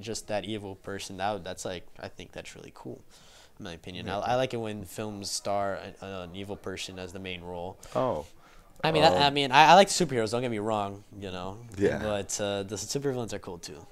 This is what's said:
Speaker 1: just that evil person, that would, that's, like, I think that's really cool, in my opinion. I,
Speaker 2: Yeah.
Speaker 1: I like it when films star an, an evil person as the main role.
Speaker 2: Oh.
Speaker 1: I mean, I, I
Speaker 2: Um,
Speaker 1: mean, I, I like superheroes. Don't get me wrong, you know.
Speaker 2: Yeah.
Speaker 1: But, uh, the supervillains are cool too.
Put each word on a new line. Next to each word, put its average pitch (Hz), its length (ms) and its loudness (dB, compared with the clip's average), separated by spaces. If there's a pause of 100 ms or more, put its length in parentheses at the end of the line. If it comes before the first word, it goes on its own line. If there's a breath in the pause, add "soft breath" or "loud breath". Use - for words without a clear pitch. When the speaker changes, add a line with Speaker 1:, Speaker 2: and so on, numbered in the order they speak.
Speaker 1:
just 107 260 -8
that 104 160 -2
evil 101 320 -8
person, 98 420 -10
that 98 140 -2
would, 98 140 -4
that's, 90 180 -8
like, 92 240 -8 (100)
I 98 120 -12
think - 240 -16
that's - 200 -12
really - 220 -18
cool, - 240 -12 (600 soft breath)
in - 40 -14
my 92 80 -10
opinion. 87 380 -10
I, 98 80 -2
Speaker 2:
Yeah. - 20 -2
Speaker 1:
I 107 160 0
like 127 180 0
it 120 40 -4
when 107 260 -6
films 101 480 -8
star 101 440 -2
an, 90 260 -10
an 92 340 -10
evil 98 220 -8
person 92 420 -10
as 92 140 -10
the 98 60 -10
main 92 240 -8
role. 90 340 -10 (180)
Speaker 2:
Oh. 113 300 0 (580 soft breath)
Speaker 1:
I 156 80 2
mean, 156 120 6
I, 165 120 10
I 143 120 6
Speaker 2:
Um, 139 80 4
Speaker 1:
mean, 139 180 2
I, 147 180 12
I - 40 12
like 190 120 12
superheroes. 127 440 0
Don't 120 100 0
get 123 100 -2
me 107 80 -2
wrong, 101 460 -2 (120)
you 98 140 -8
know. 92 260 -6 (200)
Speaker 2:
Yeah. 101 260 4
Speaker 1:
But, 101 380 -2
uh, 101 220 0
the 101 120 -6
supervillains 123 560 -4
are 101 80 -6
cool 87 180 -10
too. 76 340 -14